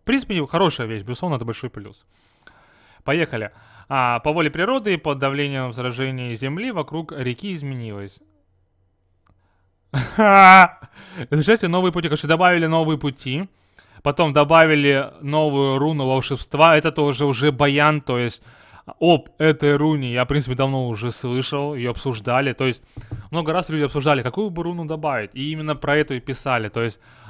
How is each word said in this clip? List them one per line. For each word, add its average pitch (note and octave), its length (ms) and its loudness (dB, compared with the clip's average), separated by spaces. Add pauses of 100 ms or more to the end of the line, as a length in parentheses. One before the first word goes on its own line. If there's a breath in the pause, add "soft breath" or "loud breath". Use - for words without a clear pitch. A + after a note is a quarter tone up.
в - 20 -20
принципе, A3 440 -2
хорошая F3 400 -2
вещь, G#2+ 160 -8
безусловно, C3+ 320 -6
это A#2 100 -8
большой A#2 240 -10
плюс. G2+ 360 -18 (1000 soft breath)
Поехали. C#3 460 -4 (360 loud breath)
А, B2 320 0
по D3+ 140 -2
воле D#3+ 160 0
природы G3+ 440 -2
и E3+ 40 0
под C#3+ 220 -6
давлением C#3 540 -4
сражений B2 600 -6
земли D3+ 360 -6
вокруг D#3+ 400 -8
реки C#3 420 -8
изменилось. A#2 640 -12 (1700)
<laughs> F#3+ 1400 6
Изучайте D#3 380 2
новые F3+ 240 0
пути. E3+ 160 -4
Короче, D3 200 -4
добавили E3+ 380 4
новые D#3+ 320 0
пути. C#3 500 -6 (540 soft breath)
Потом D3 320 0
добавили D3 800 4 (100)
новую C#3 560 0
руну C#3+ 300 -2
волшебства. C#3+ 680 2
Это D3+ 160 2
тоже C#3+ 340 -2
уже C#3 260 0
баян, C#3+ 500 2
то B2 160 -4
есть... A#2+ 240 -4 (580 loud breath)
Об D#3+ 380 2
этой D3+ 380 2
руне C#3+ 360 -2
я, B2 140 -2
в - 20 -6
принципе, C3 280 -4
давно C3+ 320 -2
уже A#2 240 -6
слышал, C#3 640 -6
её A#2+ 160 -6
обсуждали. B2 640 -4
То C3+ 120 -4
есть B2 180 -4 (480 loud breath)
много D#3+ 220 -4
раз F3 160 -4
люди D#3 140 -2
обсуждали, C#3 400 0
какую G3 260 -6
бы E3+ 140 -8
руну E3+ 220 -8
добавить. D3 480 -6
И C#3+ 180 -8
именно D3+ 240 -6
про C#3+ 200 0
эту D3 200 0
и A#2+ 40 -8
писали. A#2+ 500 -4
То A#2 120 -4
есть, A#2 180 -6 (300 loud breath)